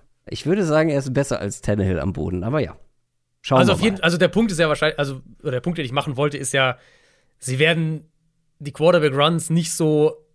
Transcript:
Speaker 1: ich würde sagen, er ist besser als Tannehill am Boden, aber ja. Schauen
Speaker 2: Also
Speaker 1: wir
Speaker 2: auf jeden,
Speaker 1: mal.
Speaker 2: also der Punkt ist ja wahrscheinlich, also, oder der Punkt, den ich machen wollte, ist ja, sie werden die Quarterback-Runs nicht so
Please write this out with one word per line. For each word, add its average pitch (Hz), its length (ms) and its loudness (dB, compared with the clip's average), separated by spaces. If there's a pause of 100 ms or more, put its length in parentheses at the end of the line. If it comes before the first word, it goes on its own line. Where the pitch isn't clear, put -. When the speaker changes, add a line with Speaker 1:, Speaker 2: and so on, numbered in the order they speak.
(260)
Speaker 1:
ich - 200 -12
würde 185 200 0
sagen, 156 240 2
er 143 100 0
ist 135 140 -4
besser 135 260 0
als 98 220 -8
Tannehill 95 400 0
am 92 100 -2
Boden, 90 320 -4
aber 127 160 -2
ja. 120 160 -4 (680)
Schauen - 180 4
Speaker 2:
Also 180 120 6
Speaker 1:
wir 185 40 2
Speaker 2:
auf 160 60 -4
jeden, 208 160 2
Speaker 1:
mal. - 60 -14
Speaker 2:
also 170 140 0
der 175 120 4
Punkt 214 220 0
ist 160 80 -2
ja 165 80 2
wahrscheinlich, 151 320 0
also, 139 220 -4 (200)
oder 147 100 -6
der 123 100 -4
Punkt, 175 160 -4
den 156 80 -4
ich 117 80 -10
machen 143 240 -2
wollte, 143 200 -2
ist 135 160 -6
ja, 131 240 2 (640)
sie 127 200 -6
werden 160 500 0 (500)
die 143 140 -10
Quarterback-Runs 156 800 2
nicht 165 220 0
so 156 440 2 (180)